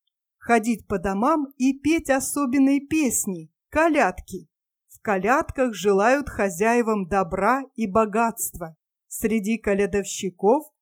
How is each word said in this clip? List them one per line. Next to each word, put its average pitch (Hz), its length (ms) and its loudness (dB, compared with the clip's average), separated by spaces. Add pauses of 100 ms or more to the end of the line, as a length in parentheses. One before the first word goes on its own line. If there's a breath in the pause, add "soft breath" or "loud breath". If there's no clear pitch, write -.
(380)
ходить 226 500 0
по 196 120 -2
домам 240 480 0 (100)
и 269 200 2
петь 320 320 0
особенные 269 720 2
песни – 247 720 -2 (160)
колядки. 285 800 0 (400)
В - 140 -20
колядках 233 720 0
желают 208 560 2
хозяевам 214 800 0
добра 190 560 0 (100)
и 226 120 -4
богатства. 202 880 -2 (300)
Среди 220 500 -2
колядовщиков 202 1120 -2 (100)